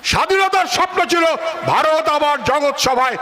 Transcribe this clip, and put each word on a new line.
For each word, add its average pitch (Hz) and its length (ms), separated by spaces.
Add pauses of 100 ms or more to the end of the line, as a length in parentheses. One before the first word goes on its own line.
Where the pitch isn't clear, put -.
স্বাধীনতার 381 600
স্বপ্ন 370 400
ছিল 339 180 (420)
ভারত 311 420
আবার 294 360
জগৎ 285 360
সভায় 254 420